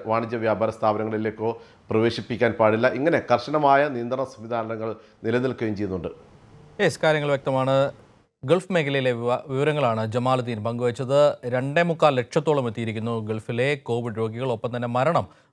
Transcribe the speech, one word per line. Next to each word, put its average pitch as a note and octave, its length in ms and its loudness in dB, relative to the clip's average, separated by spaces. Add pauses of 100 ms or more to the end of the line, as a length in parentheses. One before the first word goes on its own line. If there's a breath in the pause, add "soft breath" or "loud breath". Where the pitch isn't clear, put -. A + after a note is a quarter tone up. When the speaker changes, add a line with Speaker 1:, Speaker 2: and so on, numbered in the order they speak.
Speaker 1:
വാണിജ്യ A2+ 320 -2
വ്യാപാര A2 320 0
സ്ഥാപനങ്ങളിലേക്കോ A2 920 -2 (280 loud breath)
പ്രവേശിപ്പിക്കാൻ A2+ 600 2
പാടില്ല. A2+ 360 4
ഇങ്ങനെ C3+ 340 2 (100)
കർശനമായ C#3+ 560 4
നിയന്ത്രണ B2+ 360 -4
സംവിധാനങ്ങൾ A2+ 720 -6 (280 loud breath)
നിലനിൽക്കുകയും A#2 520 -2
ചെയ്യുന്നുണ്ട്. F#2 320 -4 (720)
Speaker 2:
യെസ്, G3 200 2
കാര്യങ്ങൾ D#3 300 2
വ്യക്തമാണ്. C3+ 600 0 (540)
ഗൾഫ് F3+ 260 2
മേഖലയിലെ C#3 400 0
വിവ-, A#2+ 360 -2
വിവരങ്ങളാണ് C3+ 580 0
ജമാലുദ്ദീൻ A#2+ 580 -2
പങ്കുവച്ചത്. B2 720 2 (100)
രണ്ടേ C#3 360 0
മുക്കാൽ D#3+ 340 4
ലക്ഷത്തോളം C#3 520 0
എത്തിയിരിക്കുന്നു A2+ 600 -4
ഗൾഫിലെ A#2+ 480 -2
കോവിഡ് A#2+ 420 -4
രോഗികൾ. A2+ 340 -4
ഒപ്പം A#2 240 -4
തന്നെ A#2+ 120 -4
മരണം B2+ 400 2 (260 soft breath)